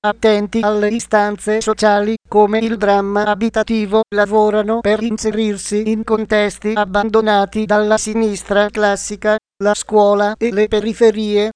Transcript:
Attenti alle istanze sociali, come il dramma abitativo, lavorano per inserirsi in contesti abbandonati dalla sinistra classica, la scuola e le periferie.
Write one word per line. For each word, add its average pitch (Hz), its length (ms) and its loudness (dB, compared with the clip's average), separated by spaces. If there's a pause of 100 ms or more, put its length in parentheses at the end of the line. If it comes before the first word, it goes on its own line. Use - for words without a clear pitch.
Attenti 208 580 0
alle 208 260 0
istanze 214 720 -2
sociali, 214 560 0 (120)
come 208 300 2
il 226 180 -2
dramma 202 500 0
abitativo, 214 720 0 (160)
lavorano 214 640 2
per 208 200 0
inserirsi 214 920 -2
in 220 100 -2
contesti 214 720 -2
abbandonati 208 920 0
dalla 208 300 2
sinistra 208 720 -2
classica, 208 680 -2 (260)
la 208 120 2
scuola 208 640 2
e 233 140 -2
le 208 160 0
periferie. 214 880 0